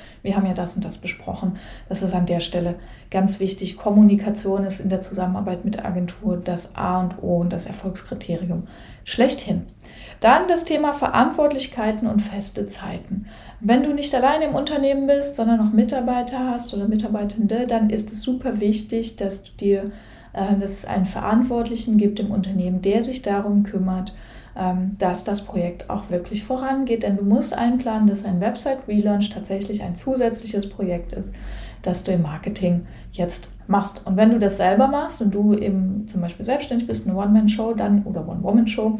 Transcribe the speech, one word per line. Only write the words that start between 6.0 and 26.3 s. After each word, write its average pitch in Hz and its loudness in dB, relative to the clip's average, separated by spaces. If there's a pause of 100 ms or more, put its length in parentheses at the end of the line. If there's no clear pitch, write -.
das 175 -6
A 185 0
und 180 -4
O 175 2
und 175 0
das 170 -6
Erfolgskriterium 180 -6 (400)
schlechthin. - 0 (580)
Dann 269 8
das 339 2
Thema 302 0
Verantwortlichkeiten 262 0
und 208 4
feste 202 -4
Zeiten. - -8 (340)
Wenn 233 4
du 294 0
nicht 285 -2
alleine 285 4
im 277 0
Unternehmen 277 0
bist, 285 2
sondern 226 4
noch 214 2
Mitarbeiter 247 0
hast 240 -6
oder 202 -2
Mitarbeitende, 214 0
dann 226 4
ist 214 -2
es - -10
super 254 -2
wichtig, 214 0
dass 196 -6
du - -20
dir, 196 2 (500)
äh, 196 2
dass 196 -4
es - -6
einen 185 0
Verantwortlichen 233 0
gibt 202 4
im 202 -2
Unternehmen, 185 0
der 208 4
sich 254 -4
darum 202 2
kümmert, 190 -2 (440)
ähm, 185 -2
dass 180 0
das 208 -2
Projekt - -6
auch - -6
wirklich 180 -4